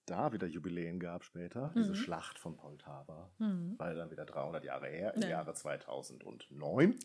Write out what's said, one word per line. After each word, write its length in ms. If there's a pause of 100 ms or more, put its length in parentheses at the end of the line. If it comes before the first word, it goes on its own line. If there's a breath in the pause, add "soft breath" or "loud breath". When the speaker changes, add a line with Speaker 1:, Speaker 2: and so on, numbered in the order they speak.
Speaker 1:
da 280
wieder 140
Jubiläen 540
gab 240
später, 520
diese 140
Speaker 2:
Mhm. 60
Speaker 1:
Schlacht 420
von 180
Poltawa, 840
Speaker 2:
Mhm. 400
Speaker 1:
weil 180
dann 140
wieder 160
dreihundert 380
Jahre 220
her, 280
im 80
Speaker 2:
Ja. 60
Speaker 1:
Jahre 260
zweitausendneun. 1500